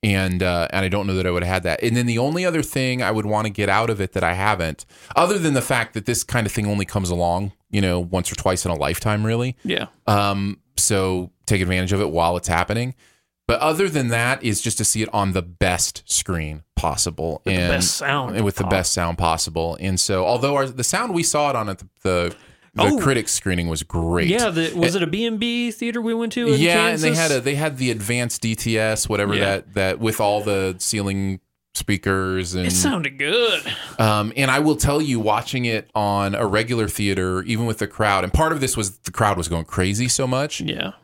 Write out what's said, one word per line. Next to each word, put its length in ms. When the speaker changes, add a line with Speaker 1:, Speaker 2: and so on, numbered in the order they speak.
Speaker 1:
and, 400
uh, 280
and 140
I 40
don't 180
know 80
that 120
I 40
would 120
have 100
had 120
that. 180
And 140
then 100
the 120
only 260
other 180
thing 400
I 80
would 160
wanna 240
get 180
out 220
of 100
it 120
that 100
I 120
haven't, 500
other 220
than 160
the 80
fact 320
that 120
this 160
kind 240
of 60
thing 140
only 180
comes 260
along, 420
you 100
know, 200
once 300
or 60
twice 280
in 60
a 60
lifetime, 500
really. 380
Speaker 2:
Yeah. 220
Speaker 1:
Um, 540
so 560
take 160
advantage 300
of 80
it 100
while 260
it's 120
happening. 460
But 140
other 300
than 180
that 340
is 200
just 160
to 80
see 160
it 100
on 200
the 100
best 640
screen 560
possible. 680
Speaker 2:
With 100
the 60
Speaker 1:
And 140
Speaker 2:
best 220
sound 400
Speaker 1:
and 80
with 120
the 80
Speaker 2:
possible. 140
Speaker 1:
best 160
sound 240
possible. 640
And 200
so, 240
although 320
our, 100
the 180
sound 280
we 100
saw 280
it 60
on 120
at 100
the, 100
the, 340
the 120
Speaker 2:
Oh. 160
Speaker 1:
critics 320
screening 360
was 140
great. 460
Speaker 2:
Yeah, 200
the, 260
was 200
Speaker 1:
And 100
Speaker 2:
it 40
a 20
B 160
and 120
B 320
theater 300
we 140
went 180
to 220
in 40
Speaker 1:
Yeah, 280
and 160
they 80
had 60
Speaker 2:
Kansas? 200
Speaker 1:
a, 60
they 120
had 220
the 140
advanced 500
D 160
T 220
S, 320
whatever 240
Speaker 2:
Yeah. 100
Speaker 1:
that, 300
that 260
with 220
all 180
the 380
ceiling 600
speakers 800
and 120
Speaker 2:
It 60
sounded 460
good. 420
Speaker 1:
Um, 400
and 120
I 100
will 160
tell 260
you, 180
watching 460
it 280
on 400
a 120
regular 420
theater, 540
even 240
with 120
the 80
crowd, 380
and 80
part 200
of 100
this 120
was 260
the 120
crowd 240
was 120
going 180
crazy 420
so 180
much. 360
Speaker 2:
Yeah. 300